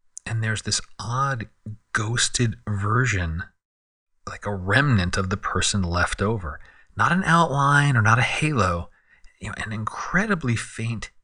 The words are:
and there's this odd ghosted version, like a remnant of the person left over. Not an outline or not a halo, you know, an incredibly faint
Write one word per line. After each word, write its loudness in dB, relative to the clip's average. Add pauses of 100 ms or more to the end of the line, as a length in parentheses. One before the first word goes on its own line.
(260)
and -2
there's -2
this -2 (180)
odd -4 (440)
ghosted 0 (120)
version, 0 (840)
like -12
a -4
remnant 2
of 0
the 0
person 0
left 0
over. -2 (360)
Not 2
an 2
outline 4
or 4
not 6
a 2
halo, 0 (500)
you -10
know, -10
an -8
incredibly -2
faint -6 (140)